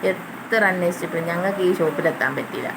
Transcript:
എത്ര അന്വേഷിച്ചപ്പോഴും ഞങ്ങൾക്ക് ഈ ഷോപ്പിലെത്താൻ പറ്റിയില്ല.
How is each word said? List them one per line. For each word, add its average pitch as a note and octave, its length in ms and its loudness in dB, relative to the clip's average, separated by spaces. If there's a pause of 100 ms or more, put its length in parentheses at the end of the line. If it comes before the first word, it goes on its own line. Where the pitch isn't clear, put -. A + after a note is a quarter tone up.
(140)
എത്ര - 580 -2
അന്വേഷിച്ചപ്പോഴും F3 600 -2
ഞങ്ങൾക്ക് F#3+ 360 0
ഈ F3+ 120 4
ഷോപ്പിലെത്താൻ D3+ 580 2
പറ്റിയില്ല. B2 380 -6